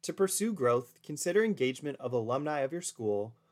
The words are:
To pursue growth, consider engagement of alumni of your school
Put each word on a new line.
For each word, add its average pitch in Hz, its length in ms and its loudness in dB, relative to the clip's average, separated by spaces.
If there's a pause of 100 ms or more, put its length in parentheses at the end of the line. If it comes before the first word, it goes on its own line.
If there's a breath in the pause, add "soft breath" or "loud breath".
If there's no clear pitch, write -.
To - 80 -8
pursue 196 400 0
growth, 127 500 0
consider 175 440 0
engagement 139 520 0
of 123 140 -4
alumni 135 480 0
of 135 140 0
your 175 80 -6
school 107 540 -2 (160 soft breath)